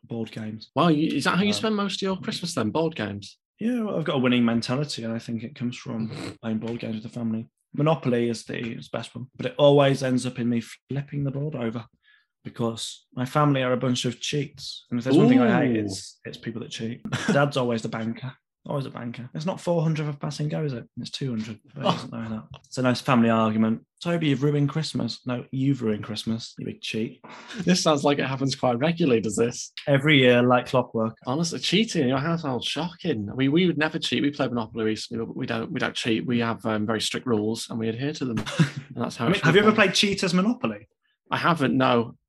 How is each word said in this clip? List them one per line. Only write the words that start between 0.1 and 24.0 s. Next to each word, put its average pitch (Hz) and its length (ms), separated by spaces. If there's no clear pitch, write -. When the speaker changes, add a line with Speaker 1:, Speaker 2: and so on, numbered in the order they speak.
Speaker 1:
games. 110 420
Speaker 2:
Wow, 160 140
you, 156 260
is 139 100
that 180 120
how 180 60
you 208 60
Speaker 1:
Um, 208 60
Speaker 2:
spend 220 220
most 202 200
of - 60
your 190 140
Christmas - 380
then, 107 160
board 160 260
games? 101 400
Speaker 1:
Yeah, 233 220
well, 196 160
I've 165 60
got 156 120
a 131 40
winning 123 260
mentality, 117 580
and 113 80
I 117 60
think 113 260
it 113 100
comes 120 220
from 113 340
Speaker 2:
<laughs> - 40
Speaker 1:
playing 110 160
board 117 200
games 113 160
with 107 80
the 113 80
family. 113 380
Monopoly 131 560
is 113 140
the, - 140
is - 300
the - 80
best - 180
one, 120 120
but - 100
it 123 120
always 143 440
ends 127 220
up 127 140
in 120 100
me 117 140
flipping 143 360
the 139 60
board 143 240
over 117 300
because 113 720
my 127 100
family 143 380
are 127 100
a 123 40
bunch 123 280
of 123 160
cheats. - 680
And 120 80
if 117 60
there's 131 140
one 220 100
thing 254 120
I 214 260
hate, 120 100
Speaker 2:
Ooh. 107 40
Speaker 1:
it's, - 440
it's - 140
people 113 240
that 151 80
cheat. 113 320
<laughs> - 160
Dad's 143 240
always 120 260
the 113 60
banker. 113 440
Always 139 180
a - 40
banker. 120 420
It's 160 140
not 185 140
four 170 200
hundred 156 280
of 143 100
passing 151 300
go, 160 160
is 143 80
it? 117 160
It's - 100
two 135 200
hundred. 110 300
But 143 120
he 196 60
Speaker 2:
<laughs> - 60
Speaker 1:
doesn't - 160
know 117 160
that. 110 360
It's - 140
a 127 40
nice 123 180
family 117 300
argument. 110 520